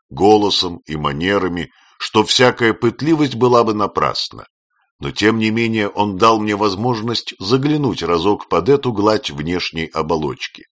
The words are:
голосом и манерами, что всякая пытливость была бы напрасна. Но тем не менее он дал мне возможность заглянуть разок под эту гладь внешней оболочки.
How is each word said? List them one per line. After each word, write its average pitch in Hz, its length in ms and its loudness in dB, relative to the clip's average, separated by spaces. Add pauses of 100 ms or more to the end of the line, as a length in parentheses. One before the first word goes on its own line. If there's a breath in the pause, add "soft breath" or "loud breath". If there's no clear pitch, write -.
(100)
голосом 92 760 2
и 78 100 -8
манерами, 85 760 -2 (280 soft breath)
что - 260 0
всякая 120 500 2
пытливость 139 600 0
была 120 300 4
бы 107 100 0
напрасна. 73 680 -4 (560)
Но 71 120 -8
тем 110 260 2
не 110 120 0
менее 113 380 -2
он 101 280 -2
дал 110 240 4
мне 107 160 -2
возможность 107 800 -4
заглянуть 135 640 0
разок 85 460 0
под 87 200 0
эту 131 240 2
гладь 104 380 0
внешней 80 560 -6
оболочки. 78 800 -6 (120)